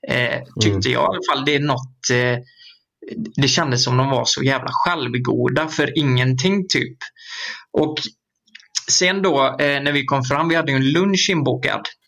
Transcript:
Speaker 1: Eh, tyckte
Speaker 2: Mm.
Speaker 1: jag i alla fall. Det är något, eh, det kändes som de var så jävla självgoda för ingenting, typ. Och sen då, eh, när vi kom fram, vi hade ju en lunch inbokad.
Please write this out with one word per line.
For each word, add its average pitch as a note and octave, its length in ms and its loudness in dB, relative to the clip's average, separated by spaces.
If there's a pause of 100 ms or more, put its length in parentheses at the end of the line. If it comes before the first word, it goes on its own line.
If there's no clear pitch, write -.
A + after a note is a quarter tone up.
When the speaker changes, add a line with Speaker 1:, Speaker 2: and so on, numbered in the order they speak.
Speaker 1:
Eh, B2 320 0 (220)
tyckte A2 80 4
Speaker 2:
Mm. G2 120 0 (100)
Speaker 1:
jag B2 120 2
i - 20 2 (100)
alla F3 40 -4 (160)
fall. C3+ 100 -4
Det D3 100 2
är C#3+ 40 2
något, C#3 520 -4
eh, B2 260 2 (960)
det C3+ 120 2
kändes C3 360 0
som B2 140 0
de C3+ 120 2
var A#2+ 160 0
så - 180 -2
jävla C3+ 280 0
självgoda B2+ 960 0
för D3 300 0
ingenting, C3+ 720 2
typ. B2+ 280 -2 (760)
Och - 240 0 (920)
sen F#3 320 2
då, D3+ 220 4 (160)
eh, C#3+ 240 2
när C#3+ 80 0
vi C#3 140 0
kom C3+ 180 0
fram, C#3+ 260 0
vi E3 60 2
hade D3+ 160 0
ju C3+ 40 2
en C3+ 160 4
lunch F#3 380 2
inbokad. B2+ 520 0 (260)